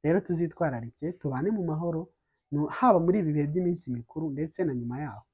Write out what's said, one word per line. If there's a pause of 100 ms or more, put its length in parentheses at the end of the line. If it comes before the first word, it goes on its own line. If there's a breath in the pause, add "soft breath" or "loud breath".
Rero
tuzitwararike,
tubane
mu
mahoro, (520)
no,
haba
muri
ibi
bihe
by'iminsi
mikuru
ndetse
na
nyuma
yaho.